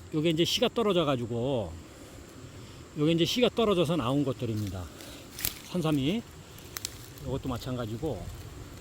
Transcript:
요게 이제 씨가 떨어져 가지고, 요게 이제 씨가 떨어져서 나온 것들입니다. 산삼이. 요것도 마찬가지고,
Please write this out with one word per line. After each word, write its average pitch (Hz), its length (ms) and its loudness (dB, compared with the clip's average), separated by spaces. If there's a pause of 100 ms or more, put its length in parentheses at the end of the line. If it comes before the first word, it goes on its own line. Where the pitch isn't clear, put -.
(140)
요게 160 160 4
이제 165 160 6
씨가 - 240 4
떨어져 202 340 4
가지고, 120 680 0 (1200)
요게 151 160 4
이제 170 140 6
씨가 240 240 4
떨어져서 180 460 4
나온 139 280 4
것들입니다. 107 580 -2 (880)
산삼이. 160 520 2 (1040)
요것도 131 240 -2
마찬가지고, 117 720 -4 (560)